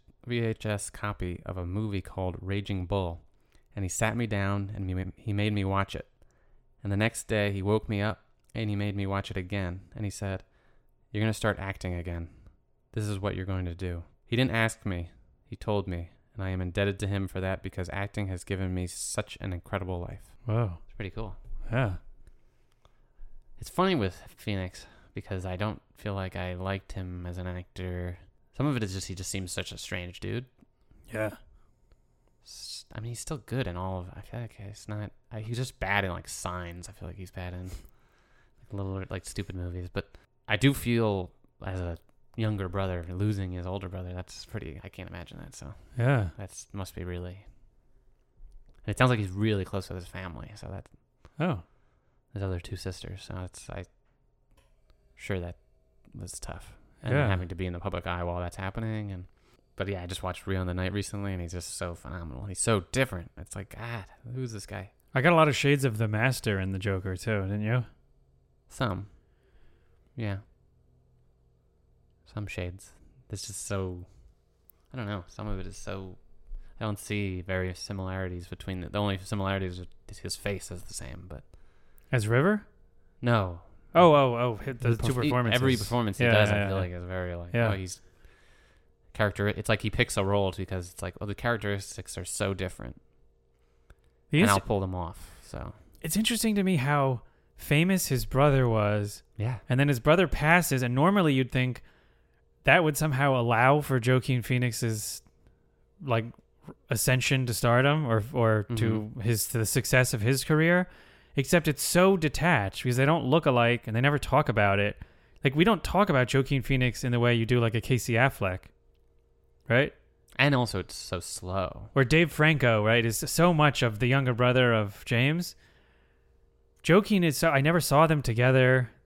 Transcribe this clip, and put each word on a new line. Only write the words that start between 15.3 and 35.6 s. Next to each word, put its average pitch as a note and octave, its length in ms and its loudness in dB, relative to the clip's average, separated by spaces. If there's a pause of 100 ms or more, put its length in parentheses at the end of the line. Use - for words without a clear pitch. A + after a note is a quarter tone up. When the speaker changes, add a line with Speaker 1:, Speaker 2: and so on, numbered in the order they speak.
Speaker 1:
He - 100 -14
told G2+ 340 -2
me, E2+ 220 -8 (240)
and G2+ 100 -8
I F#2+ 60 -4
am F#2 120 -2
indebted G2 380 0
to G2+ 60 -2
him G2 220 -2
for F#2+ 120 -6
that F#2+ 220 -4
because F#2 300 -8
acting G2+ 360 -6
has F2+ 160 -8
given F#2+ 300 -4
me F2+ 120 -2
such - 540 -8
an G2 120 -6
incredible F#2 480 -6
life." - 300 -12 (140)
Speaker 2:
Whoa. G#2+ 420 0
Speaker 1:
It's - 80 -20
pretty G2 160 -8
cool. A2 260 -10 (340)
Speaker 2:
Yeah. A2+ 240 0 (1600)
Speaker 1:
It's - 120 -12
funny F#3 240 2
with G2 260 -2 (160)
Phoenix F#2+ 500 -6 (280)
because F#2+ 320 -8
I F2+ 100 -6
don't G#2 240 -4 (160)
feel G2+ 180 -8
like F#2+ 220 -8
I F2+ 180 -6
liked F#2+ 380 -6
him F2+ 340 -8
as F2 120 -8
an F2+ 80 -8
actor. F2+ 720 -8 (380)
Some C3 100 0
of C#3+ 100 0
it A2+ 60 -2
is F#2+ 100 -6
just F#2+ 160 -8
he F#2+ 60 -8
just F#2 160 -10
seems F#2+ 220 -6
such F#2+ 200 -8
a F#2 60 -14
strange F2+ 420 -10
dude. G#2+ 260 -6 (680)
Speaker 2:
Yeah. G#2+ 180 -2 (1120)
Speaker 1:
S-, - 480 -16
I - 80 -10
mean, A#2 100 -8
he's A#2 100 -10
still D3+ 260 -8
good B2 200 -2
in F2 100 -8
all F#2 240 -4
of, F2 60 -10 (100)
I D#2+ 60 -16
feel - 180 -12
like A2+ 160 -14
he's G2+ 320 -16
not, G#2 240 -8 (180)
I, A2+ 100 -10
he's A2 160 -6
just B2+ 220 -6